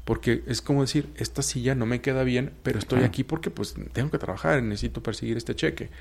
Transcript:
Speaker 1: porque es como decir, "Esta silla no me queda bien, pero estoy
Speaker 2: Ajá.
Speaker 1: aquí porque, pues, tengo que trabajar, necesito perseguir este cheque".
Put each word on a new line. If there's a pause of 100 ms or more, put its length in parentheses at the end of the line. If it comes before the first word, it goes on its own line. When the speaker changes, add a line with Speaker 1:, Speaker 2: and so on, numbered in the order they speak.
Speaker 1:
porque
es
como
decir,
"Esta
silla
no
me
queda
bien, (100)
pero
estoy
Speaker 2:
Ajá.
Speaker 1:
aquí
porque,
pues, (180)
tengo
que
trabajar,
necesito
perseguir
este
cheque".